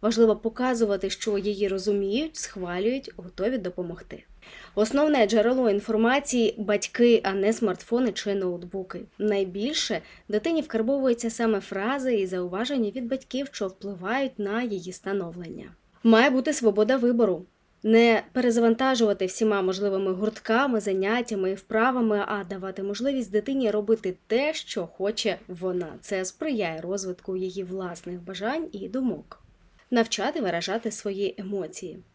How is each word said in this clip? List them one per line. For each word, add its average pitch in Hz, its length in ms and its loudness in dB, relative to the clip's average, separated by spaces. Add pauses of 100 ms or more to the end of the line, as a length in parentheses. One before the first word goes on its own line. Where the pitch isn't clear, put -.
Важливо 220 340 4
показувати, 226 720 0
що 208 280 -2
її 202 300 0
розуміють, 202 680 0
схвалюють, 196 800 -4
готові 196 400 -4
допомогти. 180 640 -8 (520)
Основне 262 520 4
джерело 233 420 4
інформації — 226 880 2
батьки, 214 680 4
а 196 100 0
не 196 200 2
смартфони 226 580 0
чи 196 240 -4
ноутбуки. 180 640 -6 (180)
Найбільше 202 840 -2 (280)
дитині 302 320 0
вкарбовуються 240 680 0
саме 226 300 2
фрази 240 560 -2
і 196 100 2
зауваження 196 680 -2
від 247 120 -6
батьків, 262 440 -6
що - 160 -6
впливають 196 720 -6
на 214 240 -2
її 185 280 -6
становлення. 180 760 -6 (380)
Має 226 260 8
бути 269 240 0
свобода 214 440 4
вибору. 233 480 2 (380)
Не 226 480 6
перезавантажувати 233 960 2
всіма 202 360 2
можливими 190 500 0
гуртками, 220 680 0
заняттями 202 720 -2
і 190 40 -4
вправами, 220 720 0
а 208 160 -4
давати 190 400 -10
можливість 220 480 -4
дитині 220 400 0
робити 208 440 0 (120)
те, 277 260 0
що 196 340 -6
хоче 196 500 -2 (100)
вона. 185 540 -4
Це 190 240 -4
сприяє 190 560 -4
розвитку 185 560 -6
її 185 260 -6
власних 180 580 -8
бажань 202 500 -6
і 190 180 -10
думок. 220 540 -4 (480)
Навчати 233 500 0
виражати 185 500 -2
свої 202 460 -4
емоції. 185 600 -8 (160)